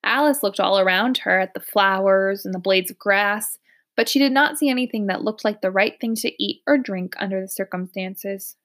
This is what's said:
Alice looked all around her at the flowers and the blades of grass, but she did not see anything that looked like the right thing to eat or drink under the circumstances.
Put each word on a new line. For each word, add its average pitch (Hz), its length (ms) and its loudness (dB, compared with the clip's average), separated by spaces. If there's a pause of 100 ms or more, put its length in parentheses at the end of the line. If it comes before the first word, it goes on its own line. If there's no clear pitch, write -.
Alice 277 420 2
looked 196 180 -2
all 196 180 2
around 190 400 4
her 185 220 2
at 185 120 -4
the - 60 -12
flowers 196 840 2
and 185 100 -6
the 185 40 -6
blades 190 300 2
of - 80 -16
grass, 202 600 0 (400)
but 233 100 2
she - 100 0
did 277 140 4
not 294 260 2
see 294 120 0
anything 240 380 -2
that 190 160 -2
looked 214 200 -6
like 208 160 -2
the 190 120 -2
right 196 280 0
thing 226 160 -2
to - 160 -4 (100)
eat 202 240 -4
or 285 120 4
drink 185 420 -4
under 190 220 -4
the 190 80 -10
circumstances. 190 1160 -8